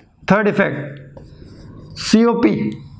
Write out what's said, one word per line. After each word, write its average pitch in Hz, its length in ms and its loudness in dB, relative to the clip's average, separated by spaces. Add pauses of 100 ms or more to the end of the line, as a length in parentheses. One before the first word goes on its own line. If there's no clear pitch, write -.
(220)
थर्ड 208 260 2
इफेक्ट 147 560 -4 (960)
सीओपी, 233 540 4 (460)